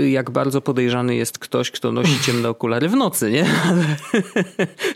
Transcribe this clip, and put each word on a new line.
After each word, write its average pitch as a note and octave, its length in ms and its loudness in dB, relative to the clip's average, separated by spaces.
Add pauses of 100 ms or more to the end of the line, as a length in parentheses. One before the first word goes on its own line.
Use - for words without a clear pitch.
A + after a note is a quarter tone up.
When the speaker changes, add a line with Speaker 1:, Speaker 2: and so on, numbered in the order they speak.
Speaker 1:
jak C3 220 0
bardzo C3+ 300 0
podejrzany B2 540 0
jest A#2 240 -4
ktoś, - 320 -2
kto A#2+ 200 -4
nosi B2 300 2
Speaker 2:
<laughs> - 40 -2
Speaker 1:
ciemne A#2+ 240 0
okulary A#2+ 400 0
w A3+ 60 2
nocy, F3+ 360 0
nie? D3+ 140 2 (120)
<laughs> E3+ 120 0
Ale, F3 140 2 (1120)